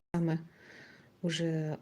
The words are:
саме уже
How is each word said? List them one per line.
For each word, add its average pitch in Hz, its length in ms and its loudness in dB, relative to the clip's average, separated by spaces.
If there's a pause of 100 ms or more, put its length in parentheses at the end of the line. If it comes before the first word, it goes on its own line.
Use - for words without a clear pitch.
(140)
саме 165 240 2 (840)
уже 160 600 0